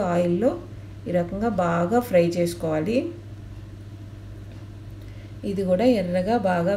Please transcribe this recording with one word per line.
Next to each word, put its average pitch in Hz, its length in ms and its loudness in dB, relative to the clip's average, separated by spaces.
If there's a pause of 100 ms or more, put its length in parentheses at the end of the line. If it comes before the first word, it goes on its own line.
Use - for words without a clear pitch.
(120)
ఆయిల్లో 175 380 2 (560)
ఈ 175 120 -4
రకంగా 196 300 -2 (140)
బాగా 175 380 2 (100)
ఫ్రై 175 140 8 (120)
చేసుకోవాలి. 170 640 0 (2500)
ఇది 190 200 0
కూడా 190 160 6 (140)
ఎర్రగా 180 360 2 (140)
బాగా 180 260 2